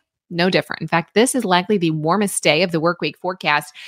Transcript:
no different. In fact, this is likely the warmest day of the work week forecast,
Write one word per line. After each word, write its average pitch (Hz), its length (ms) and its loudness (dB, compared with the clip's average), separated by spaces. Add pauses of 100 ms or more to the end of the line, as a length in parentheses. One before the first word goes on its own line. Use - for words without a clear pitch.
(300)
no 175 220 0
different. - 320 -2
In 160 60 -8
fact, - 260 -2
this 247 220 2
is 233 80 -2
likely 185 340 2
the 165 140 0
warmest 170 500 -2
day 160 220 4
of 170 80 -4
the 160 80 0
work 170 200 0
week 156 160 -4
forecast, 156 560 -2 (160)